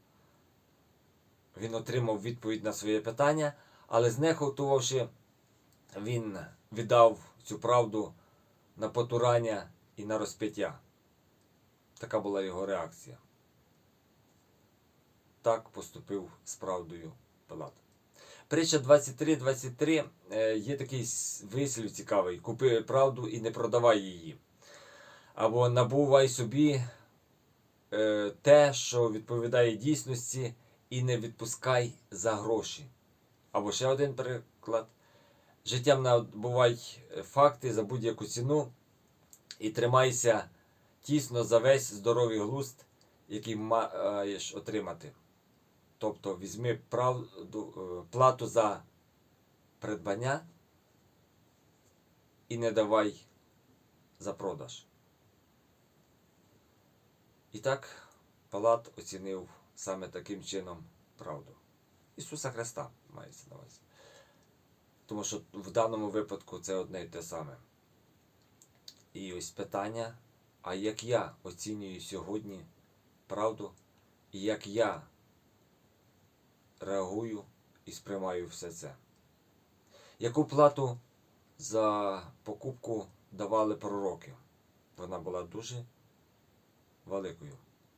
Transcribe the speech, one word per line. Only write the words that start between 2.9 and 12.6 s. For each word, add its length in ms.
питання, 520
але 240
знехтувавши, 1000
він 420
віддав 480
цю 160
правду 540
на 120
потурання 800
і 100
на 120
розп'яття. 640
Така 220
була 220
його 240